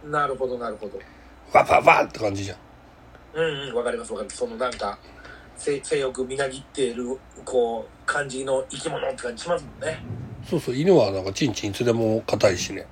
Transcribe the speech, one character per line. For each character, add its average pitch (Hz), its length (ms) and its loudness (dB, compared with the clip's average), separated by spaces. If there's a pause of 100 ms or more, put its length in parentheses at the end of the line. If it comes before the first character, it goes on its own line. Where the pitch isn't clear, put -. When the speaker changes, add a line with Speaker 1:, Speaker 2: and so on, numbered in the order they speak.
Speaker 1:
な 147 220 0
る 135 80 -2
ほ 131 120 -2
ど、 123 100 -4
な 117 120 -6
る 107 80 -8
ほ 104 100 -10
ど。 95 100 -10 (540)
Speaker 2:
わ 143 120 8
っ - 40 0
わ 135 120 8
っ 131 40 2
わ 151 200 8
っ - 80 -4
て - 80 -12
感 104 160 0
じ 98 80 -6
じ 95 80 -8
ゃ - 40 -12
ん。 - 20 -20 (760)
Speaker 1:
う 466 80 -2
ん 143 280 -2
う - 40 -10
ん、 - 20 -4
わ 240 80 0
か - 80 0
り - 60 -4
ま - 80 -8
す、 - 80 -10
わ 101 60 -6
か 104 40 -6
り 98 60 -10
ま - 60 -14
す。 - 20 -14
そ 120 100 -2
の 113 80 -10
な 127 140 0
ん - 40 -6
か、 101 260 -6 (580)
せ-、 143 260 -2
性 - 160 0
欲 131 260 -2
み 131 120 -6
な 139 100 0
ぎ 131 120 -8
っ - 40 -16
て - 200 -4
い 117 100 0
る、 123 240 -4 (260)
こ 117 440 2
う、 - 180 -16
感 147 240 -2
じ 131 160 -6
の 131 240 0
生 - 80 -10
き 160 120 -4
物 127 180 -4
っ 135 80 -2
て - 80 -12
感 233 120 -6
じ - 80 -12
し 175 60 -6
ま 175 80 2
す - 80 -6
も - 200 -12
ん - 20 0
ね。 - 120 -4 (480)
Speaker 2:
そ 170 100 0
う - 20 4
そ - 120 -4
う、 120 40 -2
犬 170 200 6
は 107 160 8
な 95 100 -2
ん 90 40 -6
か 98 80 -4
チ 143 140 0
ン 107 60 0
チ - 140 -4
ン 101 40 -2
い - 20 -6
つ 123 100 -2
で 120 80 4
も 113 360 2
硬 104 240 4
い 87 60 -2
し - 160 -6
ね。 95 180 -10